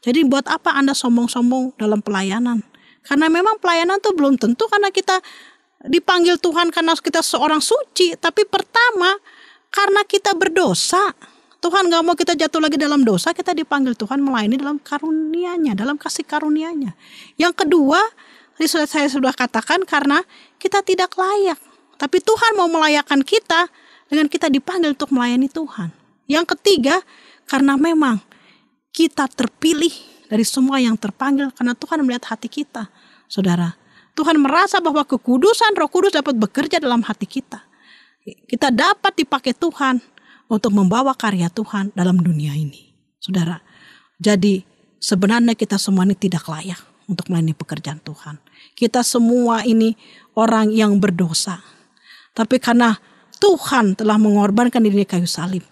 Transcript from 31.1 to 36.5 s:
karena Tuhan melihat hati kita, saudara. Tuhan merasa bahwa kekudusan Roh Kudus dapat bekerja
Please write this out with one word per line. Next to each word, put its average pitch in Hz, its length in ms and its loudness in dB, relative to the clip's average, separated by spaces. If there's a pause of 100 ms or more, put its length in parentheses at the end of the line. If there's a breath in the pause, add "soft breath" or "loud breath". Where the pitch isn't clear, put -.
karena 240 240 -4
Tuhan 311 240 -4
melihat 247 320 -2
hati 220 160 -10
kita, 247 400 -10 (400 soft breath)
saudara. 175 480 -2 (400 soft breath)
Tuhan 311 240 2
merasa 349 400 2
bahwa 302 240 0
kekudusan 370 720 2
Roh 311 160 -2
Kudus 370 240 2
dapat 285 240 -2
bekerja 285 400 -2